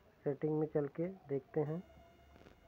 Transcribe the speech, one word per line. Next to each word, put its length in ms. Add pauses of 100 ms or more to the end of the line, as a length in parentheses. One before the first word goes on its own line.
(240)
setting 360
में 60
चल 240
के 180 (200)
देखते 340
हैं। 180 (880)